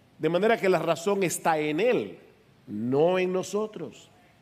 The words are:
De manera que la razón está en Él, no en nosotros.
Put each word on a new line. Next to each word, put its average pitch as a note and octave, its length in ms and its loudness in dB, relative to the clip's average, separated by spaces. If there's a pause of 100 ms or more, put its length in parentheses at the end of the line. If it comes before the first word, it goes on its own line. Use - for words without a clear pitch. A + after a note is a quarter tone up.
(180)
De D#3 120 0
manera F3+ 280 2
que E3 100 0
la F3+ 120 4
razón E3+ 420 0
está E3 380 0
en D3+ 200 0
Él, E3+ 380 0 (480)
no C3+ 540 0
en F#3 120 0
nosotros. F#3 760 -6 (320)